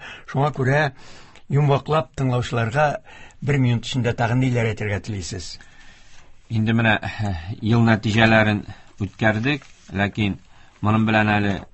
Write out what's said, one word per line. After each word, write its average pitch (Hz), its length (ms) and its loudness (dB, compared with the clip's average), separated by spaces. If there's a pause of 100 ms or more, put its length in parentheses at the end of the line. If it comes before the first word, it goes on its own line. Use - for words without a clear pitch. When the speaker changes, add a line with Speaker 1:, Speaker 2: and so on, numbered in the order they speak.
(280)
Speaker 1:
шуңа 143 240 -2
күрә 139 400 0 (580)
йомгаклап 147 640 0
тыңлаучыларга 123 840 0 (420)
бер 143 180 0
минут 120 260 2
эчендә 120 280 -2
тагын 120 300 0
ниләр 120 300 0
әйтергә 101 280 -4
телисез? 98 560 -10 (920)
Speaker 2:
Инде 110 240 0
менә, 113 280 2
э, 101 320 -6 (280)
ел 117 200 4
нәтиҗәләрен 110 840 4 (340)
үткәрдек, 110 640 -2 (300)
ләкин 98 440 -2 (440)
моның 110 260 2
белән 107 240 2
әле 101 240 0 (180)